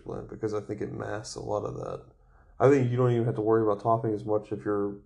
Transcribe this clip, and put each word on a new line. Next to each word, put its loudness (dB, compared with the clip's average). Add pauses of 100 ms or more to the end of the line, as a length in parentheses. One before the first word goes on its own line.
blend, -8
because -6
I -2
think -8
it -6
masks -8
a -10
lot -4
of -6
that. -8 (580)
I 8
think 4
you -2
don't 4
even 2
have 0
to -4
worry 4
about 2
topping 2
as -4
much -2
if -6
you're, -2